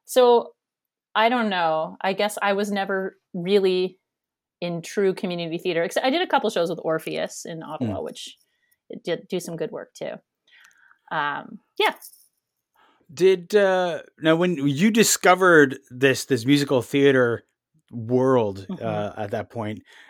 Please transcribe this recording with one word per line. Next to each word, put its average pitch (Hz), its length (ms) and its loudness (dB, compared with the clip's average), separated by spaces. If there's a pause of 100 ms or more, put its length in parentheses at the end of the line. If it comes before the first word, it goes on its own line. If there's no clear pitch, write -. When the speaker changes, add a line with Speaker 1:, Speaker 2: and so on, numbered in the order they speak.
Speaker 1:
so 240 480 4 (640)
I 220 140 2
don't 233 200 0
know. 170 520 -2
I 190 120 -2
guess 202 280 -4
I 202 120 0
was 202 180 -4
never 196 460 -4 (160)
really 185 640 0 (600)
in 170 220 -6
true 190 320 -2
community 170 440 -6
theater. 170 260 -2
Except 190 220 -2
I 262 40 2
did 330 120 0
a 349 60 -4
couple 269 220 0
shows 185 200 -2
with 175 140 -6
Orpheus 160 600 -6
in 165 180 -12
Ottawa, 131 360 -8
Speaker 2:
Hmm. 78 40 -8
Speaker 1:
which - 340 -14 (520)
it - 140 -16
did 165 260 -8
do 180 100 -6
some 175 160 -12
good 160 160 -8
work - 220 -16
too. - 220 -12 (960)
Um, 147 480 -6 (180)
yeah. 415 180 0 (1160)
Speaker 2:
Did, 180 440 2
uh, 185 480 2 (160)
now 160 160 4
when 180 200 2 (120)
you 156 240 2
discovered 180 880 6 (100)
this, 127 360 2
this 117 200 0
musical 139 360 2
theater 131 600 2 (480)
world, 117 800 0
Speaker 1:
Mm-hmm. 147 160 -8
Speaker 2:
uh, 104 320 -4
at 110 140 -6
that 107 180 -6
point, 110 320 -10 (280)